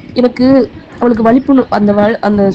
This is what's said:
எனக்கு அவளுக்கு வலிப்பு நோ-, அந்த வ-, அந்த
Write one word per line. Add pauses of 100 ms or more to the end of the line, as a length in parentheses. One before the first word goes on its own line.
(140)
எனக்கு (280)
அவளுக்கு
வலிப்பு
நோ-,
அந்த
வ-,
அந்த